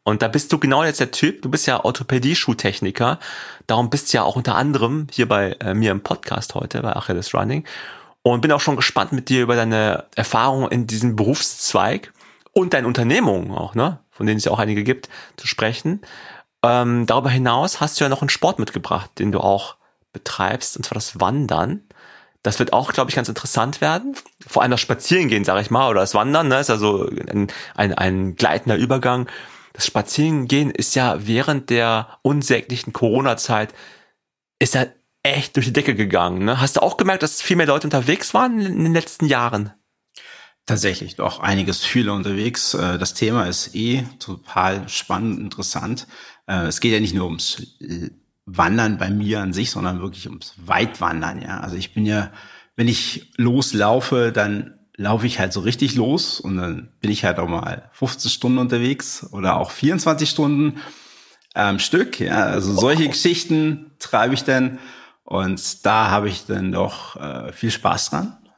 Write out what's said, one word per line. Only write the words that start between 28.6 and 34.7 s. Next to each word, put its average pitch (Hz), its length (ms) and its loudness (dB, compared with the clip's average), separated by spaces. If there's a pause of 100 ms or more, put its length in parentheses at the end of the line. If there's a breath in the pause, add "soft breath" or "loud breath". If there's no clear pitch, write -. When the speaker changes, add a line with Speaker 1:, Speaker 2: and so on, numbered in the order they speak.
Speaker 1:
Übergang. 123 540 0 (420 loud breath)
Das - 140 -6
Spazierengehen 143 840 2
ist - 240 -2
ja 107 320 2
während 131 440 0
der 113 520 0
unsäglichen 131 720 0
Corona-Zeit, 113 840 0 (840 loud breath)
ist - 160 4